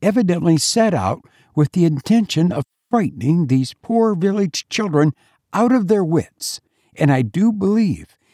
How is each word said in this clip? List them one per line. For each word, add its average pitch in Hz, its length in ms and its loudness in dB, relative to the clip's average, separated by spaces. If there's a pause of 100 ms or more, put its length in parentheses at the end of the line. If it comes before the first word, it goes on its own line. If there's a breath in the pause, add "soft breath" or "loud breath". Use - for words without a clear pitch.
evidently 175 540 2
set 220 360 0
out 95 300 -4 (320 soft breath)
with 151 160 2
the 175 140 2
intention 175 680 0
of 143 140 -6 (260)
frightening 165 560 0
these 131 340 0
poor 226 340 0
village 196 540 -2
children 156 440 0 (400)
out 226 180 2
of 233 160 0
their 202 160 2
wits, - 580 -4 (340)
and 151 160 2
I 131 120 2
do 180 280 0
believe 196 640 -2 (160)